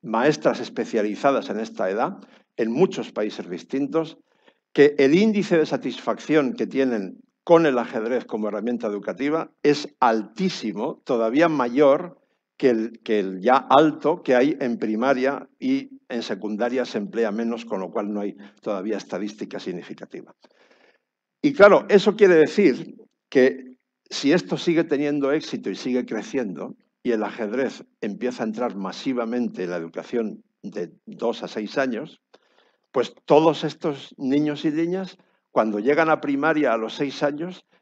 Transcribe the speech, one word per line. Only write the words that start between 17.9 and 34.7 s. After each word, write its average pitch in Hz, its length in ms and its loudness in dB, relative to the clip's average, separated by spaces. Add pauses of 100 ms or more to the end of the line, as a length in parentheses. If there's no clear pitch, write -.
cual 104 220 -4
no 104 80 -4
hay 101 160 -6 (240)
todavía 104 380 -6
estadística 104 600 -10
significativa. - 800 -12 (1040)
Y 143 140 2
claro, 190 340 8
eso 190 260 6
quiere 196 200 8
decir 147 600 4 (340)
que 131 440 2 (360)
si 139 220 0
esto 175 260 0
sigue 165 260 0
teniendo 147 480 -2
éxito 147 380 -4
y 95 60 -6
sigue 123 280 -4
creciendo, 104 720 -6 (260)
y 120 100 -2
el 107 100 0
ajedrez 107 640 -4 (180)
empieza 113 400 -6
a 113 40 -4
entrar 110 300 -6
masivamente 113 880 -4
en 87 60 -6
la 87 60 -4
educación 87 680 -6 (180)
de 87 300 -10 (140)
dos 113 360 -6
a 90 60 -8
seis 107 300 -8
años, 135 420 -4 (680)
pues 120 240 -2 (120)
todos 156 380 4
estos 147 520 -6
niños 143 480 -2
y 160 60 0